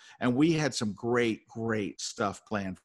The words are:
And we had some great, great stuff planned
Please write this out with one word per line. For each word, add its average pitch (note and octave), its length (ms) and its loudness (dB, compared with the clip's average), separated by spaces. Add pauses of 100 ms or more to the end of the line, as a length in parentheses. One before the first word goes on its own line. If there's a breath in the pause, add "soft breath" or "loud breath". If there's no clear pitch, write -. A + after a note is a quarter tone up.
(200 loud breath)
And B2 160 2
we D#3 180 6
had D3+ 200 2
some G#2+ 200 -2
great, A#2 540 0
great A2 520 -4
stuff - 460 -4
planned G2 400 -4